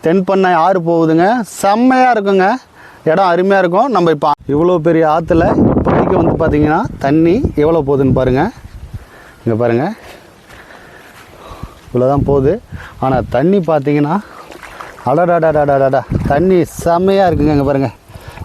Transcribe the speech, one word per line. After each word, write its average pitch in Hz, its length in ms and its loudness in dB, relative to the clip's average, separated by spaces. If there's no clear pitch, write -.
தென்பண்ணை 190 480 2
ஆறு 175 280 2
போகுதுங்க. 165 600 2
செம்மையா 247 720 2
இருக்குங்க, 196 420 0
இடம் 175 260 2
அருமையா 185 280 2
இருக்கும். 185 300 0
நம்ம 175 220 2
இப்ப 156 200 0
இவ்வளோ 170 300 2
பெரிய 160 300 2
ஆத்துல 170 480 0
இப்போதைக்கு - 380 0
வந்து 160 240 -2
பாத்தீங்கன்னா, 151 360 0
தண்ணி 165 420 0
எவ்வளோ 156 320 0
போகுதுன்னு 135 260 0
பாருங்க. 131 380 0
இங்க 113 140 -2
பாருங்க, 120 340 0
இவ்வளோ 123 140 0
தான் 139 160 0
போகுது. 143 360 0
ஆனா 131 220 -2
தண்ணி 170 280 0
பாத்தீங்கன்னா, 151 600 0
அடடடடடடடா, 147 960 2
தண்ணி 170 380 2
செம்மையா 185 640 0
இருக்குங்க. 151 280 0
இங்க 143 80 0
பாருங்க, 139 260 0